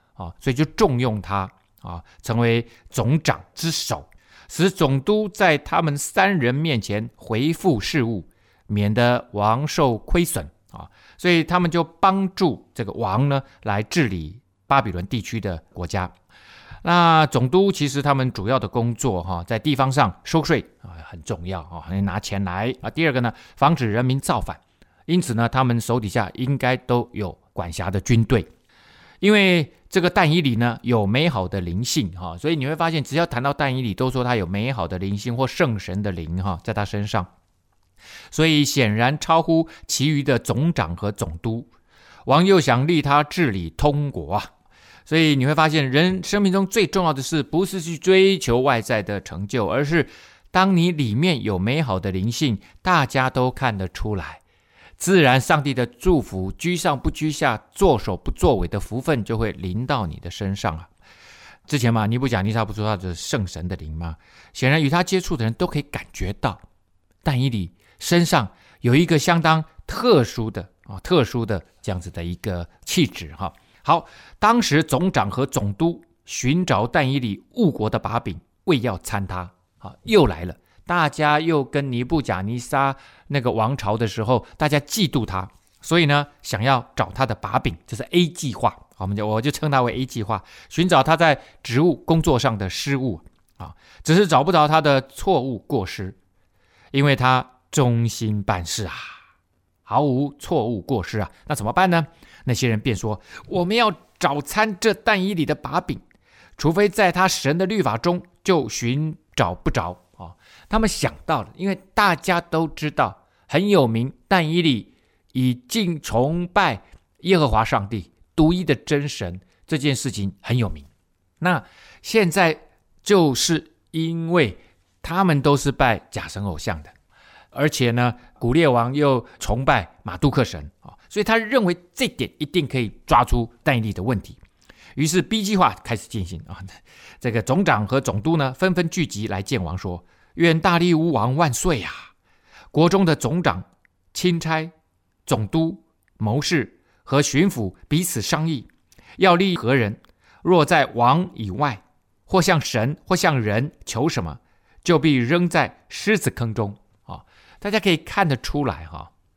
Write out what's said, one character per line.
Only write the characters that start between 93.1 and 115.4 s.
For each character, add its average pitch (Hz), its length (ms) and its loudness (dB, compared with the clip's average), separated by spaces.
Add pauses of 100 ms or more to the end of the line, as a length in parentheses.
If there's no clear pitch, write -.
啊， - 180 -18 (280)
只 156 120 4
是 202 100 6
找 147 180 4
不 180 80 0
着 156 160 6
他 156 140 4
的 143 200 4
错 160 400 -2
误 123 180 -6
过 110 260 -4
失， 95 320 -10 (720)
因 139 160 2
为 143 100 4
他 127 320 2 (220)
忠 117 380 2
心 107 340 -4
办 92 240 -2
事 101 200 -6
啊， 85 80 -10 (920)
毫 117 180 -2
无 139 380 0
错 127 280 -2
误 113 140 -4
过 110 220 -4
失 - 160 -6
啊。 98 100 -4 (160)
那 - 80 -4
怎 120 100 -6
么 110 80 -4
办 185 180 2
呢？ 165 180 2 (400)
那 127 60 0
些 123 140 0
人 110 120 0
便 110 160 -2
说 104 240 -6 (300)
：“我 175 160 0
们 196 100 -2
要 233 160 4 (280)
找 147 200 0
参 214 400 0
这 220 140 2
但 208 300 0
以 202 100 -2
理 160 140 0
的 151 80 0
把 156 260 -4
柄， - 180 -8 (600)
除 151 120 2
非 202 160 4
在 196 240 2
他 185 160 2
神 151 300 0
的 190 80 0
律 202 160 0
法 117 160 0
中 175 240 0 (220)
就 147 260 0
寻 143 480 -4 (180)
找 90 200 0
不 - 160 -4
着 87 260 -4 (180)
啊。” 85 200 -18 (340)
他 214 80 0
们 220 100 2
想 - 240 -2 (140)
到 139 160 0
了， 110 140 -12
因 190 120 -4
为 190 140 -4 (140)
大 196 200 4
家 175 240 0
都 165 280 -2
知 151 240 -6
道 - 340 -2 (220)
很 175 200 2
有 175 200 6
名， 113 260 -2 (140)
但 175 200 2
以 165 140 0
理 135 320 0 (380)
以 127 240 0